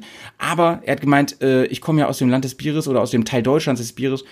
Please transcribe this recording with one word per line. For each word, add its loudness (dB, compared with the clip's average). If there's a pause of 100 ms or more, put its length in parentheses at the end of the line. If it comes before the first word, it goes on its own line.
(400)
Aber 0
er -2
hat -6
gemeint, 2
äh, 4
ich -6
komme 0
ja 2
aus -4
dem 2
Land 2
des -8
Bieres -4
oder 2
aus -2
dem 2
Teil -2
Deutschlands 0
des -10
Bieres. -4